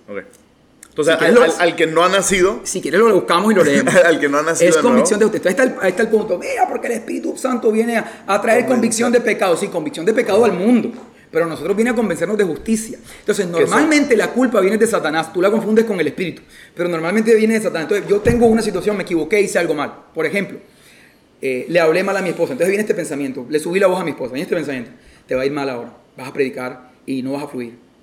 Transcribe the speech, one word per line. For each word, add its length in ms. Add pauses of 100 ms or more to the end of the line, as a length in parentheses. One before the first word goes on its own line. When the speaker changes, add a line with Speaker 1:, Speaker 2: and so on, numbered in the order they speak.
Speaker 1:
Ok. 120 (720)
Entonces, 160
Speaker 2:
Si 60
Speaker 1:
al, 60
Speaker 2:
quieres 180
lo 80
Speaker 1:
al, 80 (180)
al 60
que 120
no 160
ha 60
nacido 540
Speaker 2:
Si 180
quieres 180
lo 140
buscamos 380
y 40
lo 80
leemos. 320
Speaker 1:
<laughs> 100
al 140
que 100
no 80
ha 60
nacido 260
Speaker 2:
Es 60
Speaker 1:
de 60
nuevo. 80
Speaker 2:
convicción 300
de 60
justicia. 240
Ahí 40
está 100
el, 180
ahí 80
está 140
el 60
punto. 280
Mira, 320
porque 180
el 60
Espíritu 440
Santo 340
viene 260
a, 300
a 140
traer 240
Speaker 1:
Convencer. 20
Speaker 2:
convicción 440
de 100
pecado. 360
Sí, 120
convicción 360
de 80
pecado 320
al 80
mundo. 380 (400)
Pero 140
a 40
nosotros 260
viene 140
a 60
convencernos 420
de 60
justicia. 560 (220)
Entonces, 260
Speaker 1:
Que 40
eso 100
Speaker 2:
normalmente 540
la 160
culpa 300
viene 160
de 80
Satanás. 480
Tú 80
la 80
confundes 360
con 140
el 80
Espíritu. 360 (320)
Pero 120
normalmente 460
viene 220
de 60
Satanás. 280
Entonces, 180
yo 140
tengo 240
una 160
situación, 340
me 80
equivoqué, 380
hice 160
algo 160
mal. 180 (220)
Por 140
ejemplo, 320 (840)
eh, 260
le 140
hablé 220
mal 120
a 60
mi 80
esposa. 240
Entonces 160
viene 140
este 120
pensamiento. 540
Le 100
subí 220
la 60
voz 120
a 60
mi 60
esposa. 220
Viene 100
este 120
pensamiento. 360 (360)
"Te 80
va 60
a 40
ir 60
mal 180
ahora. 240 (240)
Vas 120
a 40
predicar 580 (140)
y 160
no 120
vas 100
a 60
fluir. 240 (280)